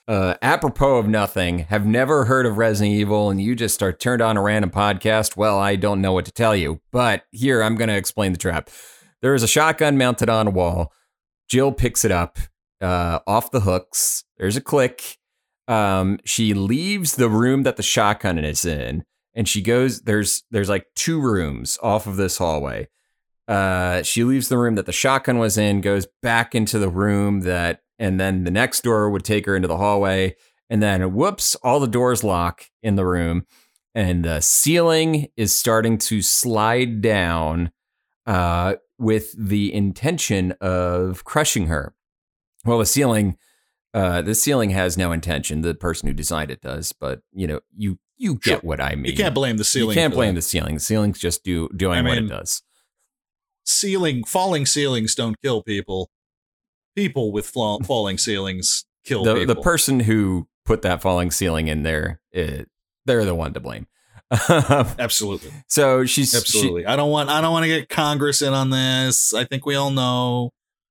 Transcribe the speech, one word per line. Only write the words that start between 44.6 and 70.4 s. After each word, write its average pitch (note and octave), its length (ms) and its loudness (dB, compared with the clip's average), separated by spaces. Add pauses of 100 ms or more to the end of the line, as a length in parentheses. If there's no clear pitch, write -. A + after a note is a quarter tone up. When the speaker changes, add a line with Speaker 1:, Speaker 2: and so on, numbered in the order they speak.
Speaker 1:
has F#2 280 0
no F2 140 0
intention. D#2 500 -4
The E2 120 -2
person E2 340 -4
who C#2 60 -2
designed D2+ 380 -4
it B1+ 100 -14
does, - 320 -8
but, C2 280 -8 (120)
you F#2 140 -4
know, D#2 140 -6 (140)
you, G2 220 -4 (200)
you G3 180 -2
get F#2+ 80 -8
Speaker 2:
Sure. - 160 0
Speaker 1:
what D#2+ 200 -6
I C#2 140 -4
mean. C#2+ 180 -6
Speaker 2:
You C2+ 60 -6
can't F3+ 160 0
blame B2+ 240 -2
the G#2+ 60 -2
ceiling A2+ 260 0
Speaker 1:
You A2 120 2
can't D#3 120 2
Speaker 2:
for - 40 -2
Speaker 1:
blame G#2+ 180 2
Speaker 2:
that. E2 60 -2
Speaker 1:
the - 60 -6
ceiling. D2+ 280 -2
The D#2 40 -6
ceiling's G#2 380 0
just - 260 -4
do, E2+ 320 -2
doing F2+ 220 0
Speaker 2:
I E2 100 0
Speaker 1:
what B2 120 0
it - 20 -2
Speaker 2:
mean, G#2+ 80 -4
Speaker 1:
does. - 320 -8 (1040)
Speaker 2:
ceiling, F3 580 0
falling F3+ 440 0
ceilings B2+ 480 0
don't A2+ 260 -4
kill A#2+ 220 -2
people. G2 480 -6 (840)
People C3+ 360 -2
with G2+ 160 -4
fla-, G#2+ 360 -2
falling G2+ 360 -2
ceilings F#2+ 640 -2 (180)
kill A2 200 -2
Speaker 1:
The, A2 120 4
Speaker 2:
people. C3+ 200 2
Speaker 1:
the - 60 -10
person C#3+ 400 2
who G2+ 460 2 (180)
put - 180 2
that F2+ 180 0
falling F2+ 300 2
ceiling D#2+ 360 0
in D#2 140 -2
there, D#2+ 400 -4 (100)
it, C#2+ 380 -6 (360)
they're A#2 200 2
the F#2 80 0
one D#2+ 220 -4
to - 40 -8
blame. A1+ 280 -12 (440)
<laughs> - 180 0
Speaker 2:
Absolutely. B2 1000 0 (160)
Speaker 1:
So C3 380 4
she's, C3 260 0
she B2 60 2
Speaker 2:
Absolutely. F2+ 480 0
I A2+ 100 0
don't D3 160 2
want, D3 180 0
I D3+ 120 2
don't E3 100 2
wanna E3 160 2
get D#3+ 220 0
Congress D3 520 0
in C#3 120 2
on C3+ 160 0
this. C3 640 0
I A#2+ 120 0
think C3+ 200 -6
we C#3+ 100 -2
all C#3 160 0
know B2 600 0 (400)